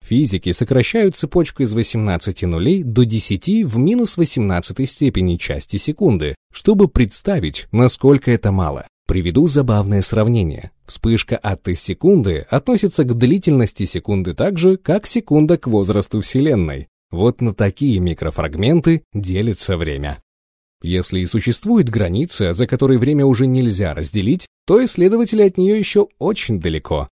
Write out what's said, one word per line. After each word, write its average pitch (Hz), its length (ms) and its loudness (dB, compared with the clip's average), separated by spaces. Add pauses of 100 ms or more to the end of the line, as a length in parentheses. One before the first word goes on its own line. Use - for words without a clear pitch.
Физики 107 460 0
сокращают 165 640 0
цепочку 156 480 -2
из 107 100 -2
восемнадцати 104 720 -4
нулей 104 380 0
до 123 200 2
десяти 113 600 -2
в 113 140 -2
минус 208 400 0
восемнадцатой 110 680 -2
степени 92 520 0
части - 400 -8
секунды, 107 580 0 (180)
чтобы 202 340 4
представить, 117 840 -2
насколько 127 580 4
это 110 220 2
мало. 82 360 -2 (200)
Приведу 92 400 2
забавное 104 560 2
сравнение. 107 680 -2 (160)
Вспышка - 520 -2
аттосекунды 95 1120 0
относится 185 520 0
к 123 140 0
длительности 127 680 2
секунды 92 500 -4
так 175 240 -2
же, 185 180 4
как 196 300 -2
секунда 151 500 2
к - 80 -12
возрасту 104 560 0
Вселенной. 95 680 -2 (240)
Вот 104 300 0
на 113 120 0
такие 104 460 0
микрофрагменты 90 1040 0 (100)
делится 98 640 -2
время. 73 460 -6 (600)
Если 90 380 -2
и 90 60 -2
существует 123 640 0
граница, 104 640 -2
за 117 140 0
которой 131 300 2
время 143 280 2
уже 131 220 2
нельзя 107 460 0
разделить, 95 540 -2 (180)
то 214 160 4
исследователи 214 600 2
от 190 160 4
нее 190 180 2
еще 208 320 0 (120)
очень 120 420 -4
далеко. 78 580 -4